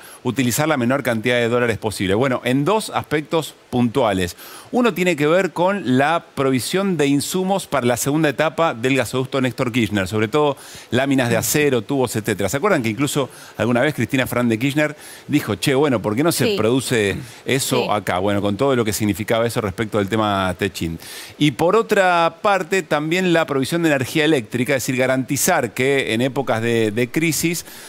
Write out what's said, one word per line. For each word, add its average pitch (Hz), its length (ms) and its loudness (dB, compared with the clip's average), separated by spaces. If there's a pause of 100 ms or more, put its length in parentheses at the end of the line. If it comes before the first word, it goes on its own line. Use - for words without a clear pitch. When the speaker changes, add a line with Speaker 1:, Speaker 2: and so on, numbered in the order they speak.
(240)
Speaker 1:
utilizar 123 440 0
la 156 100 2
menor 127 260 0
cantidad 120 320 0
de 120 140 2
dólares 120 280 2
posible. 98 380 0
Bueno, 123 280 0
en 131 220 0
dos 208 260 0
aspectos 147 640 -2 (160)
puntuales. 113 680 0 (360)
Uno 233 240 2
tiene 180 200 2
que 143 120 0
ver 175 260 2
con 175 440 0
la 156 280 2 (100)
provisión 139 640 0
de 147 100 2
insumos 180 600 0
para 131 180 -2
la 120 120 2
segunda 151 320 0
etapa 156 440 0
del 127 220 0
gasoducto 127 460 -2
Néstor 127 300 -2
Kirchner, 104 360 0
sobre 110 200 0
todo 147 300 2 (340)
láminas 131 380 2
de 117 80 2
acero, 135 460 2
tubos, 127 320 -2
etcétera. 101 340 -2
¿Se 135 80 -2
acuerdan 170 240 2
que 110 80 -2
incluso 139 400 -2 (280)
alguna 120 240 2
vez 147 120 2
Cristina 127 340 0
Fernández 120 300 0
de 113 80 -2
Kirchner 147 300 0 (320)
dijo, 123 280 0
"Che, 135 200 0
bueno, 131 260 2
¿por 104 140 -2
qué 127 80 0
no 170 80 4
se - 200 0
Speaker 2:
Sí. 202 60 -2
Speaker 1:
produce 110 600 0 (280)
eso 127 380 0
Speaker 2:
Sí. 101 80 -2
Speaker 1:
acá?". 101 280 0
Bueno, 101 220 0
con 101 160 -2
todo 135 180 2
lo 120 100 2
que 107 80 -2
significaba 110 520 0
eso 117 160 -2
respecto 107 380 -4
del 98 100 -2
tema 101 480 0
Techint. 85 420 -4 (380)
Y 147 140 2
por 170 240 2
otra 185 680 2
parte, 185 420 0
también 165 500 0
la 165 120 4
provisión 147 380 -2
de 160 60 2
energía 147 360 2
eléctrica, 127 500 0
es 123 80 -4
decir, 131 140 -2
garantizar 131 760 0
que 127 400 0
en 113 80 0
épocas 127 400 0
de, 113 300 0
de 120 200 -2
crisis, 165 540 -2 (240)